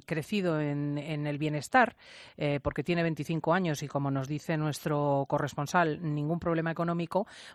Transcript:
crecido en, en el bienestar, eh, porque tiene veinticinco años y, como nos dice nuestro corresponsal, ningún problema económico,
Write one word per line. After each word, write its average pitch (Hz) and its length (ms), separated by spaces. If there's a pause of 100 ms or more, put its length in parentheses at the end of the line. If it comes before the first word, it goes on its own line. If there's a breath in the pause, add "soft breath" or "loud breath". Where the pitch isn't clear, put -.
crecido 165 560
en, 147 380
en 147 300
el 147 100
bienestar, 151 560 (420 loud breath)
eh, 143 240
porque 143 220
tiene 170 220
veinticinco 160 500
años 165 300
y, 139 40
como 139 220
nos 135 160
dice 151 300
nuestro 147 720
corresponsal, 151 760
ningún 151 380
problema 165 320
económico, 170 560 (260 loud breath)